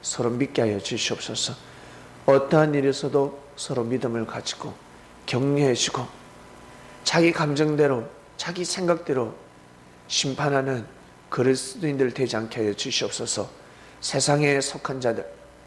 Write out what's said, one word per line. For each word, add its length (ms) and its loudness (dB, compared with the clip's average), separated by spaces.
서로 280 -2
믿게 320 0
하여 180 2
주시옵소서. 760 -4
어떠한 500 6
일에서도 680 0
서로 260 -4
믿음을 420 -2
가지고 480 -8
격려해주고 960 0
자기 280 4
감정대로, 760 2
자기 280 -6
생각대로 680 -2
심판하는 760 -2
그리스도인들 840 2
되지 220 -2
않게 260 -4
하여 120 0
주시옵소서. 760 -4
세상에 580 2
속한 420 -6
자들, 240 0